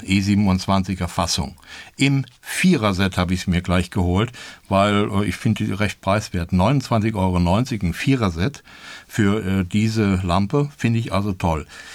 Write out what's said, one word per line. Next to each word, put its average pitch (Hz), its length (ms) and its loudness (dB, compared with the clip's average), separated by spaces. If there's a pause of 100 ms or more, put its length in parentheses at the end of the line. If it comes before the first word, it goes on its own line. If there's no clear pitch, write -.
E 95 160 2
siebenundzwanziger 95 840 0
Fassung. 82 480 -4 (420)
Im 139 280 2 (160)
Viererset 104 760 2
habe 90 160 0
ich 90 80 -2
es - 60 -8
mir 85 140 2
gleich 90 280 0
geholt, 92 420 0 (380)
weil, 104 420 2
äh, 101 140 0
ich - 100 -2
finde 107 300 -2
die 107 80 -4
recht 98 260 -4
preiswert. 95 540 -2
Neunundzwanzig 113 640 2
Euro 92 240 0
neunzig 98 420 2
ein 85 140 0
Viererset 113 680 -2 (440)
für, 104 360 0
äh, 95 220 0
diese 107 580 2
Lampe 101 540 0
finde 117 220 0
ich 113 120 -6
also 101 220 -2
toll. 80 320 -2 (300)